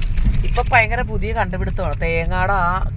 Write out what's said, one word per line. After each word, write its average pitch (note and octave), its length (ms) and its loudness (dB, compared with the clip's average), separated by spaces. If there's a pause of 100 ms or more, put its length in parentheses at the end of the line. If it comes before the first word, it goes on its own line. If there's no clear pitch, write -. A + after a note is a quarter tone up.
(480)
ഇപ്പൊ - 240 2
ഭയങ്കര A#3 300 2 (100)
പുതിയ G#3+ 220 -2
കണ്ടുപിടുത്തമാണ്, F#3 680 -2
തേങ്ങയുടെ E3+ 520 0
ആ F3+ 180 0 (260)